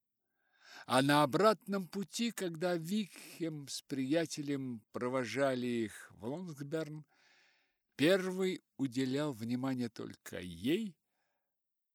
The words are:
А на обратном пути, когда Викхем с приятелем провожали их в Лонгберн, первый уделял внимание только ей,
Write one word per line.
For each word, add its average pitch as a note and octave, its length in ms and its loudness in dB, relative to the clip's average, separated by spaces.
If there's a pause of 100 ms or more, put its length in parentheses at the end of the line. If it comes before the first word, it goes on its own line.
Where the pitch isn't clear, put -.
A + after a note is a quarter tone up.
(840)
А C3 160 6
на D3 220 8
обратном F#3+ 640 4
пути, G#3 440 -4
когда F3 440 -2
Викхем E3 920 -4
с - 140 -8
приятелем C#3 960 -2 (100)
провожали B2 760 0
их A#2 440 -4
в F#2 140 -14
Лонгберн, D3+ 800 -6 (880)
первый F#3 680 4 (120)
уделял C3+ 560 0
внимание B2 560 -2
только A2 540 -10
ей, B2 560 -2 (960)